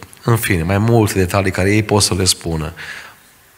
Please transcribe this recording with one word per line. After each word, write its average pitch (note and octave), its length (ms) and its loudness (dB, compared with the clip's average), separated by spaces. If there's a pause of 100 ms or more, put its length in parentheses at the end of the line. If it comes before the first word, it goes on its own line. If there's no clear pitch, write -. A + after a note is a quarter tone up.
(240)
în A#2 140 2
fine, F2+ 260 -2
mai F#2+ 140 0
multe A2+ 360 4
detalii F#2+ 380 0
care F#2 220 0
ei G#2+ 100 2
pot G#2 200 2
să - 100 0
le F#2 120 0
spună. D#2+ 480 -4 (840)